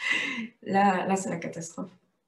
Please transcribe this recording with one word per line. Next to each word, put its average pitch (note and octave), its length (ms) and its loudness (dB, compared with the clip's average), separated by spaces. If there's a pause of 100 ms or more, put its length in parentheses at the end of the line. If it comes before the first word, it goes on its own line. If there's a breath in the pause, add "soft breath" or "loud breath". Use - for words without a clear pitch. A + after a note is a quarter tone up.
(640 loud breath)
Là, F#3+ 440 4
là, F#3+ 100 2
c'est F#3 140 -4
la E3+ 60 -4
catastrophe. - 540 -10 (380)